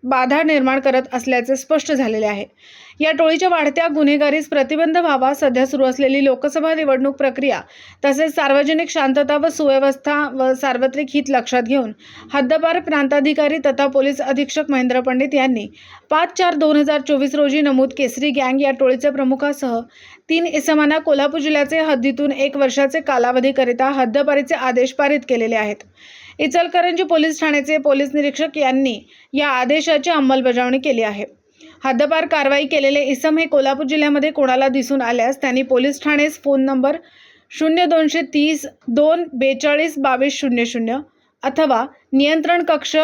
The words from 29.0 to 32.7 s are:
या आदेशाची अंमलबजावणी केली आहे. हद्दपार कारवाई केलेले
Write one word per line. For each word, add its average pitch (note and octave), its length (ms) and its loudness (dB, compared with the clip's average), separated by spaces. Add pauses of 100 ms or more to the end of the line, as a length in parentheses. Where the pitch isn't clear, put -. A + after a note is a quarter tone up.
या C#4+ 180 0
आदेशाची D4 600 0
अंमलबजावणी C4 680 2
केली C4 240 0
आहे. G#3 220 -4 (600)
हद्दपार C#4+ 420 0
कारवाई C#4+ 380 0
केलेले C#4+ 380 0